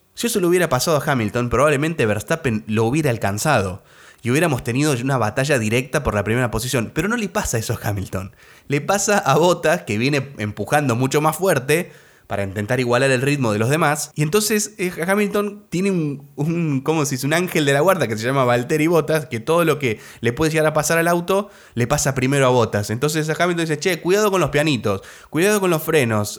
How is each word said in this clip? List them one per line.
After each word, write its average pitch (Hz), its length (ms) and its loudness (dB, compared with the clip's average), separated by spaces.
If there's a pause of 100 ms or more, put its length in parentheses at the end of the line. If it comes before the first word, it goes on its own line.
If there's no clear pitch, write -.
(140)
Si - 120 -4
eso 220 140 -2
le 175 60 2
hubiera 175 240 2
pasado 156 260 2
a 147 160 0
Hamilton, 120 380 -2
probablemente 147 560 2
Verstappen 107 600 -2
lo 113 180 0
hubiera 143 260 0
alcanzado 104 720 -2 (380)
y 113 80 -2
hubiéramos 147 340 0
tenido 139 300 0
una 131 240 -2
batalla 131 400 0
directa 127 440 0
por 110 120 -2
la 101 100 0
primera 117 260 0
posición. 113 440 -4
Pero 160 140 -2
no 240 100 -2
le 202 100 -4
pasa - 300 -4
eso 110 160 -4
a 113 140 -6
Hamilton. 98 460 -6 (320)
Le - 140 -2
pasa 202 380 0
a 139 180 2
Bottas, 165 460 2
que 107 160 -2
viene 135 400 -2
empujando 110 580 -2
mucho 135 240 0
más 156 160 0
fuerte 165 560 0 (340)
para 101 180 -4
intentar 104 340 -4
igualar 127 320 2
el 127 120 2
ritmo 139 300 0
de 104 60 0
los 113 120 0
demás. 151 440 0
Y 151 80 -2
entonces, 208 560 0
eh, 180 140 -4 (120)
Hamilton 208 640 -2
tiene 190 220 -2
un, 151 460 -4
un, 156 440 -2
¿cómo 156 240 0
se 131 120 -2
dice? 131 100 -4
Un 143 60 -2
ángel 170 320 0
de 139 80 4
la 143 80 4
guarda 160 260 4
que 110 100 -2
se 110 80 -4
llama 131 200 2
Valtteri 123 420 2
Bottas, 156 400 0
que 113 140 -6
todo 165 240 2
lo 143 160 2
que 113 180 -2 (220)
le 117 120 0
puede 156 200 0
llegar 156 160 2
a 151 40 2
pasar 160 260 0
al 165 100 2
auto, 190 420 0 (240)
le 117 140 0
pasa 143 260 0
primero 135 320 2
a 127 40 6
Bottas. 107 400 2
Entonces 151 380 -2
a 160 40 -2
Hamilton 170 320 0
dice, 151 160 -2
"Che, 175 200 -2
cuidado 202 300 2
con 190 100 2
los 143 100 0
pianitos, 131 520 0 (260)
cuidado 202 300 2
con 190 120 0
los 160 120 0
frenos." 117 560 0